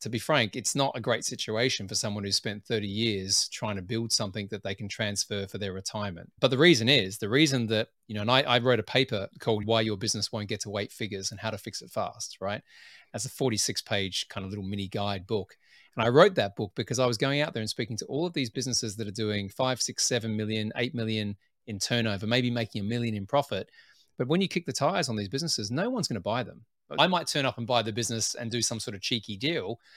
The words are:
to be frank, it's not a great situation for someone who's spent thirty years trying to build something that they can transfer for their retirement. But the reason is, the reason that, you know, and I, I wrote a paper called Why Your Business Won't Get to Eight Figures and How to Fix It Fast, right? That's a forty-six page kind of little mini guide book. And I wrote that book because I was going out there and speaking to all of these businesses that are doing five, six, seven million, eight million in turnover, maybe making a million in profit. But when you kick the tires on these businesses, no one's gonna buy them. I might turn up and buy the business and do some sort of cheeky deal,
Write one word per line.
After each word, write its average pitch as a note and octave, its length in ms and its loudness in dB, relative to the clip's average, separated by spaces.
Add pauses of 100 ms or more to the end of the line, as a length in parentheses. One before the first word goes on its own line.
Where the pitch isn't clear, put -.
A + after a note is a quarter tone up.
to A2+ 60 -6
be A2+ 100 -2
frank, A#2+ 360 2
it's A#2 200 -2
not C#3 200 2
a B2 60 -6
great A2+ 240 0
situation A2+ 640 -2
for G#2 80 -6
someone G#2 280 -2
who's G2+ 120 0
spent G#2 280 -4
thirty G#2+ 240 -2
years G2 600 0
trying G#2+ 280 -4
to F#2+ 40 -4
build A2+ 300 -2
something G2+ 400 -2
that G2+ 120 -6
they G2 120 -4
can G#2 120 -8
transfer G2+ 600 -2
for - 100 -12
their G2 160 -4
retirement. F#2+ 640 -8
But C3 120 4
the C3 60 2
reason C3 320 8
is, G2+ 280 4
the G#2 120 -4
reason C3+ 380 4
that, A2 200 2 (200)
you G#2+ 80 -8
know, G#2+ 60 -2
and A2 100 0
I, C3 100 8
I B2 180 2
wrote A#2+ 200 4
a G#2 40 -4
paper A#2+ 460 0 (100)
called G#2+ 260 2
Why A2+ 160 4
Your A2 160 0
Business G#2 340 -2
Won't G#2 180 -4
Get G#2 120 -4
to G#2 160 -6
Eight G#2 140 -4
Figures G2 400 -6
and G2+ 80 -14
How A2+ 120 -2
to G#2 60 -6
Fix - 240 -10
It - 80 -18
Fast, - 520 -6
right? G2+ 200 -2 (500)
That's - 140 -6
a B2 40 -8
forty-six A2+ 520 -2
page G2 480 -2
kind G2 160 -8
of F#2+ 60 -8
little G2+ 140 -6
mini G2 220 -4
guide G2+ 380 -4
book. G2+ 320 -4 (380)
And A#2 100 2
I A#2+ 40 6
wrote F3+ 260 8
that G2+ 200 0
book G#2 200 -4
because A#2 240 -2
I B2+ 60 6
was A#2+ 120 2
going C#3 240 2
out D#3 120 -2
there A2+ 80 -4
and G#2+ 80 -4
speaking A2 280 -4
to - 80 -8
all D3+ 200 -2
of F3 80 -6
these C3 160 -2
businesses A#2+ 480 -2
that A2 100 -4
are G#2 40 -6
doing G#2 360 -2
five, B2+ 340 0
six, - 240 -2
seven A2+ 300 0
million, G#2+ 400 -2
eight B2 180 -2
million A2 440 -2 (300)
in G#2 120 -8
turnover, G#2+ 480 0
maybe B2 240 4
making A#2 300 -2
a - 20 -2
million A#2 320 -2
in G2 100 -4
profit. A2 440 0 (480)
But B2+ 100 0
when E3+ 140 4
you F#3 60 4
kick - 180 -2
the C3+ 80 -4
tires D#3+ 340 2
on A#2 80 -2
these G2+ 140 -2
businesses, C3 420 -2
no F3 180 0
one's A#3+ 180 -2
gonna G#2 120 -2
buy A2+ 240 0
them. A2+ 220 -12 (340)
I - 80 8
might F3 180 2
turn C#3+ 200 0
up B2+ 120 0
and A#2 80 -4
buy A#2 160 4
the A2 100 -2
business A2+ 440 -2
and A#2 160 -6
do A#2 100 0
some A2+ 180 0
sort A2 140 -8
of F#2+ 80 -12
cheeky A2+ 340 -2
deal, A#2 440 -2 (180)